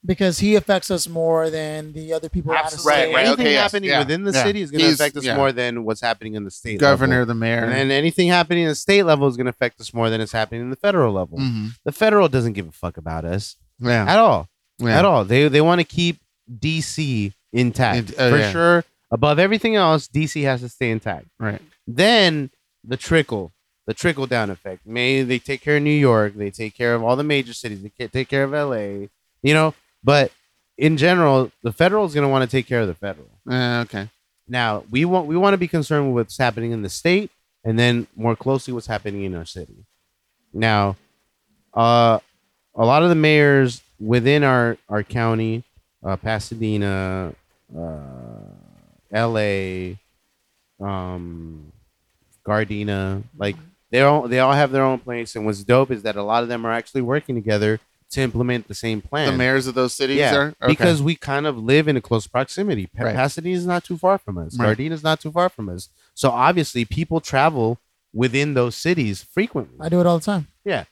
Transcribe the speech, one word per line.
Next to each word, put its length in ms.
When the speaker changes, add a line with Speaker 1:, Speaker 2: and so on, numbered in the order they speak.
Speaker 1:
Because 320
he 160
affects 360
us 180
more 420
than 420
the 200
other 160
people 240
out 80
of 40
Speaker 2:
Absolutely. 180
Speaker 1:
state. 140
Speaker 3:
Right, 80
right. 120
Speaker 2:
Anything 200
Speaker 3:
Okay, 80
yes. 80
Speaker 2:
happening 180
Speaker 3:
Yeah. 80
Speaker 2:
within 260
the 80
Speaker 3:
Yeah. 120
Speaker 2:
city 180
is 80
gonna 140
Speaker 3:
He's, 100
Speaker 2:
affect 220
us 80
Speaker 3:
yeah. 120
Speaker 2:
more 160
than 320
what's 160
happening 340
in 100
the 60
state 280
Speaker 3:
Governor, 420
Speaker 2:
level. 60
Speaker 3:
the 80
mayor. 300
Speaker 2:
And 80
then 180
anything 380
happening 340
in 60
the 80
state 260
level 240
is 100
gonna 140
affect 300
us 120
more 160
than 120
it's 120
happening 300
in 80
the 60
federal 360
level. 260
Speaker 3:
Mm-hmm. 300
Speaker 2:
The 80
federal 360
doesn't 240
give 160
a 40
fuck 240
about 280
us 320
Speaker 3:
Yeah. 280
Speaker 2:
at 100
all. 300
Speaker 3:
Yeah. 200
Speaker 2:
At 60
all. 200
They, 240
they 120
wanna 240
keep 340
D 200
C 520
intact. 580
Speaker 3:
It, 80
uh, 120
Speaker 2:
For 80
Speaker 3:
yeah. 140
Speaker 2:
sure. 320
Above 300
everything 340
else, 320
D 220
C 140
has 180
to 80
stay 220
intact. 360
Speaker 3:
Right. 200
Speaker 2:
Then 640
the 120
trickle, 560
the 80
trickle 320
down 240
effect. 360
May 360
they 180
take 220
care 160
of 40
New 80
York, 460
they 140
take 240
care 200
of 80
all 140
the 80
major 300
cities, 280
they 60
ca-, 200
take 200
care 160
of 100
L 200
A, 340
you 120
know. 200
But 260
in 180
general, 540
the 100
federal 320
is 100
gonna 140
wanna 180
take 200
care 140
of 80
the 60
federal. 340
Speaker 3:
Uh, 380
okay. 220
Speaker 2:
Now 420
we 140
want, 220
we 100
wanna 200
be 120
concerned 440
with 140
what's 120
happening 340
in 100
the 60
state, 420
and 140
then 280
more 200
closely 380
what's 140
happening 360
in 100
our 100
city. 400
Now, 440
uh, 440
a 100
lot 180
of 60
the 80
mayors 640
within 460
our, 320
our 140
county, 600
uh, 120
Pasadena, 1160
uh, 140
L 260
A, 600
um, 920
Gardena, 760
like, 200
they 120
all, 260
they 120
all 120
have 200
their 120
own 140
place. 380
And 100
what's 160
dope 280
is 120
that 140
a 60
lot 200
of 60
them 180
are 60
actually 300
working 320
together 460
to 100
implement 480
the 60
same 260
plan. 320
Speaker 3:
The 60
mayors 280
of 80
those 200
cities 240
Speaker 2:
Yeah, 180
Speaker 3:
are? 120
Okay. 180
Speaker 2:
because 360
we 140
kind 300
of 120
live 300
in 80
a 40
close 260
proximity. 600
Pa- 180
Speaker 3:
Right. 120
Speaker 2:
Pasadena 400
is 100
not 180
too 120
far 220
from 200
us. 200
Speaker 3:
Right. 180
Speaker 2:
Gardena 160
is 100
not 180
too 120
far 160
from 200
us. 200
So 160
obviously 540
people 360
travel 580
within 420
those 220
cities 460
frequently. 580
Speaker 1:
I 80
do 120
it 60
all 120
the 60
time. 220
Speaker 2:
Yeah. 280